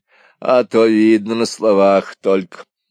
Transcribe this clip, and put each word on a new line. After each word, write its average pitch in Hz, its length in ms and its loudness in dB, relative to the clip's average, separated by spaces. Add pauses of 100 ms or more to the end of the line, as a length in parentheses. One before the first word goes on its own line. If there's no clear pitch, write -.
(400)
А 127 240 0
то 113 220 0
видно 110 500 0
на 117 100 -4
словах 98 720 0
только. 98 480 -6 (260)